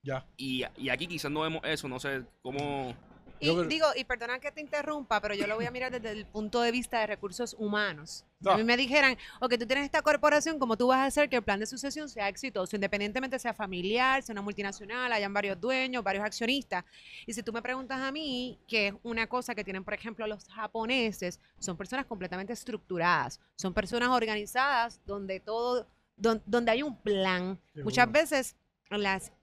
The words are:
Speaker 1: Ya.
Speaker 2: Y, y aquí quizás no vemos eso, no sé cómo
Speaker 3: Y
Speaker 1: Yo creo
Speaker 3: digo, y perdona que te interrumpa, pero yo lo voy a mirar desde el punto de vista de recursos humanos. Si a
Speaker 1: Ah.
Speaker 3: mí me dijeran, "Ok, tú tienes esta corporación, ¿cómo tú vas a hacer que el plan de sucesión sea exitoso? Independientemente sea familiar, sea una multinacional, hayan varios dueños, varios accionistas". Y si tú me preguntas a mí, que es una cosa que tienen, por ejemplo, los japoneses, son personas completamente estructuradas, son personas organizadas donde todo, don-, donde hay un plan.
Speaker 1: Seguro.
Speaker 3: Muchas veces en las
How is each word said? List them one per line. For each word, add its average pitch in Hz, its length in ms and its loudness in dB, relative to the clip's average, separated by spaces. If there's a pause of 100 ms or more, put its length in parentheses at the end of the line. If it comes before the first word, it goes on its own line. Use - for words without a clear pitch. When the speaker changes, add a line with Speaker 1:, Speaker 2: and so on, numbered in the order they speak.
Speaker 1:
Ya. 131 240 -6 (120)
Speaker 2:
Y, 131 260 -2 (140)
y 135 100 -2
aquí 131 180 0
quizás 151 240 -6
no 151 120 0
vemos 160 200 -2
eso, 151 260 -2
no 127 120 -6
sé 135 220 -4 (180)
cómo 135 560 -4 (460)
Speaker 3:
Y 285 40 0
Speaker 1:
Yo 165 100 4
creo 170 120 2
Speaker 3:
digo, 311 180 2 (100)
y 262 80 -4
perdona 240 340 -4
que 285 140 -8
te 302 80 -12
interrumpa, 294 640 -2
pero 208 120 -2
yo 202 120 0
lo 214 100 0
voy 233 80 -2
a 240 60 -4
mirar 254 200 -4
desde 226 220 -6
el 208 140 -8
punto 214 340 -2
de 233 120 4
vista 240 280 0
de 214 60 4
recursos 208 520 -4
humanos. 208 680 -2 (160)
Si 185 60 4
a 190 40 8
Speaker 1:
Ah. 170 60 8
Speaker 3:
mí 220 60 2
me 240 120 6
dijeran, 269 400 4 (240)
"Ok, 247 180 2
tú 233 80 -2
tienes 269 200 2
esta 302 160 2
corporación, 294 560 4
¿cómo 233 180 2
tú 247 120 4
vas 262 100 6
a 269 80 4
hacer 294 240 4
que 254 60 2
el 220 60 4
plan 202 180 0
de 220 60 -2
sucesión 277 440 -6
sea 202 180 -2
exitoso? 202 480 -4
Independientemente 208 640 0
sea 226 160 -2
familiar, 220 680 2
sea 233 120 -12
una 202 80 -6
multinacional, 208 720 -4
hayan 202 200 0
varios 202 260 0
dueños, 254 460 0
varios 196 200 0
accionistas". 226 600 -2 (420)
Y 233 60 -8
si 226 100 -6
tú 233 100 -4
me 226 100 -6
preguntas 262 380 -4
a 269 120 -2
mí, 254 460 -4 (100)
que 208 200 2
es 202 140 -4
una 226 240 -2
cosa 247 280 -4
que 202 100 -6
tienen, 190 200 -6
por 208 100 -4
ejemplo, 220 320 -8
los 214 220 -8
japoneses, 220 920 -2 (180)
son 175 200 -6
personas 254 280 -4
completamente 190 480 -6
estructuradas, 175 840 0 (160)
son 185 180 -4
personas 233 360 2
organizadas 233 960 2
donde 190 340 -6
todo, 233 460 0 (300)
don-, 220 280 2
donde 233 280 2
hay 254 100 2
un 285 140 -4
plan. 190 640 0 (140)
Speaker 1:
Seguro. 147 120 -10
Speaker 3:
Muchas 233 280 4
veces 285 440 2 (340)
en 208 120 -2
las 190 300 -2 (100)